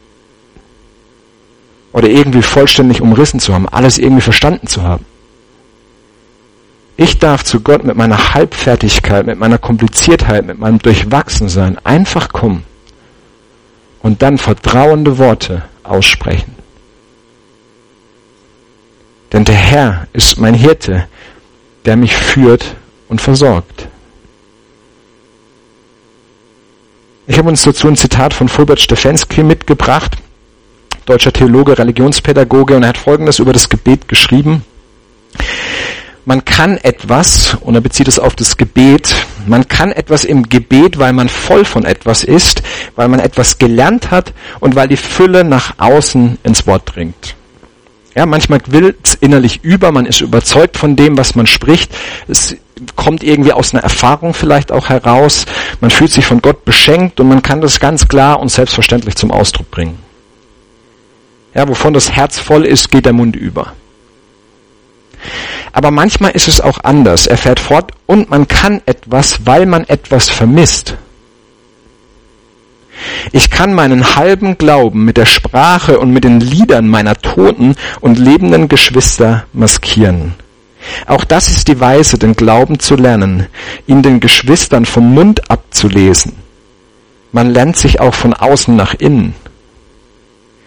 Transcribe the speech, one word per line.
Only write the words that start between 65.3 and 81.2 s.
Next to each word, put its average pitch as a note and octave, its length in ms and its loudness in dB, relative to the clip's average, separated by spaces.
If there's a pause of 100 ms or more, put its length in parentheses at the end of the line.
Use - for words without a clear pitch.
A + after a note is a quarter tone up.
Aber D3 180 0
manchmal F#3 420 0
ist - 160 -2
es D#3+ 120 2
auch - 220 -2
anders. A#2 440 2
Er A#2 100 2
fährt B2+ 240 0
fort, D#3 320 -2 (140)
und G3+ 240 0
man C#3+ 180 2
kann G3+ 380 0
etwas, B2 600 -4
weil D#3 200 4
man E3+ 220 0
etwas C#3+ 400 -2
vermisst. - 680 0 (2250)
Ich - 180 2
kann F#3+ 220 0
meinen C3 440 2
halben F#3+ 420 0
Glauben B2 460 2
mit A2+ 120 2
der A2 100 4
Sprache D#3+ 760 0
und B2+ 120 2
mit B2+ 120 2
den A#2+ 160 4
Liedern B2+ 480 2
meiner G#2+ 280 0
toten C#3 600 0 (240)
und A#2 180 2
lebenden D#3+ 500 2
Geschwister B2+ 840 0
maskieren. F#2+ 840 -2 (720)
Auch - 180 -2